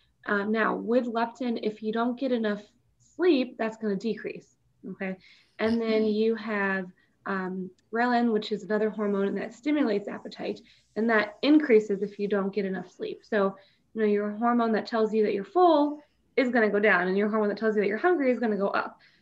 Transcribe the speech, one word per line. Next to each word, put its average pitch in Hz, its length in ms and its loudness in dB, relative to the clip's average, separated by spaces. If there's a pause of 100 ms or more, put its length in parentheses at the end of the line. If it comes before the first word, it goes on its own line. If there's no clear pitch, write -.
(260)
Um, 208 260 0
now, 202 240 0
with 233 300 0
leptin, 233 560 -4
if 214 200 -6
you 214 100 -4
don't 240 280 -2
get 262 120 -2
enough 214 300 -2 (380)
sleep, 302 580 0
that's 220 200 -4
gonna 208 180 -2
decrease, - 600 -8 (360)
okay? 190 240 -8 (420)
And 226 220 0
then 220 260 2
you 220 300 2
have, 196 500 -2 (400)
um, 185 440 -6 (220)
ghrelin, 240 400 2
which 214 200 0
is 196 120 -6
another 214 260 0
hormone 202 460 -2
that 196 180 -6
stimulates 247 540 0
appetite, - 520 -10 (360)
and 220 140 0
that 214 320 2
increases 226 600 4
if 202 160 -8
you 202 100 -2
don't 196 260 -2
get 208 120 -2
enough 185 240 -8
sleep. - 340 -10
So, 196 320 0 (380)
you 220 80 -4
know, 214 60 2
your 208 280 0
hormone 233 360 2
that 202 140 0
tells 220 280 0
you 214 100 4
that 202 100 0
you're 196 100 -4
full 302 560 4 (360)
is 254 140 2
gonna 226 200 2
go 202 100 0
down, 185 280 4
and 190 100 0
your 208 100 2
hormone 214 220 0
that 202 80 -6
tells 220 180 0
you 208 60 2
that 190 60 2
you're 214 100 -2
hungry 294 340 2
is 220 80 -2
gonna 214 180 0
go 196 100 0
up. - 300 -4 (240)